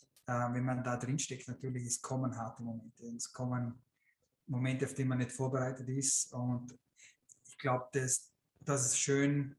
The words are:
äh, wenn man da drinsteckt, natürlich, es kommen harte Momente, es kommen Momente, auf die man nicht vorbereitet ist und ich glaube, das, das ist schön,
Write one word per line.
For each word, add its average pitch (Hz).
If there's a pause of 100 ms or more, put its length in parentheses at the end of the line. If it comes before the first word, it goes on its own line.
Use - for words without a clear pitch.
(260)
äh, 127 (200)
wenn 123
man 127
da 123
drinsteckt, 127
natürlich, 127
es -
kommen 131
harte 113
Momente, 117 (120)
es -
kommen 123 (640)
Momente, 131
auf -
die 139
man 131
nicht 123
vorbereitet 131
ist 131
und 123 (680)
ich -
glaube, 127
das, 127 (280)
das 135
ist -
schön, 143